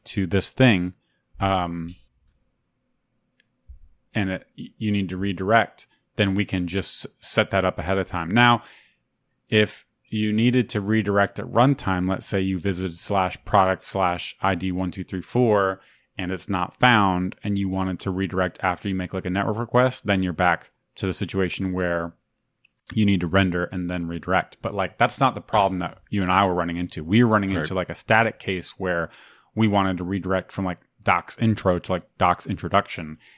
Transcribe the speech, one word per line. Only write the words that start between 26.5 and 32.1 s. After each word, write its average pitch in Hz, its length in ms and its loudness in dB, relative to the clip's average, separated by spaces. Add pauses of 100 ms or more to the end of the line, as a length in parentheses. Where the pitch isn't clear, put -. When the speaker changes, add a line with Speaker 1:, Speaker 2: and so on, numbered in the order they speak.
Speaker 1:
running 85 240 -2
into. 87 260 -6
We 104 200 4
were 113 80 4
running 101 180 2
Speaker 2:
Right. 92 120 0
Speaker 1:
into, 78 120 -4
like, 92 160 -2
a 85 60 -10
static 110 420 2
case - 400 -8
where 87 320 -2 (460)
we 110 120 4
wanted 98 300 2
to 90 60 -8
redirect 92 480 -4
from, 98 140 -4
like, 90 120 -6 (260)
docs 90 360 0
intro 98 400 2
to, - 120 -8
like, 90 120 -2 (160)